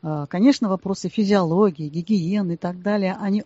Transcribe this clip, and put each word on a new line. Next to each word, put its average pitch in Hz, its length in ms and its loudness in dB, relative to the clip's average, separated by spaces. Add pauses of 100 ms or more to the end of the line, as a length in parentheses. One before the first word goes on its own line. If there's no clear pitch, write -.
А, 151 260 -6
конечно, 220 420 2
вопросы 190 400 -4
физиологии, 185 800 2
гигиены 175 640 -2
и 165 40 -6
так 180 240 -8
далее, 196 380 0
они 208 260 -2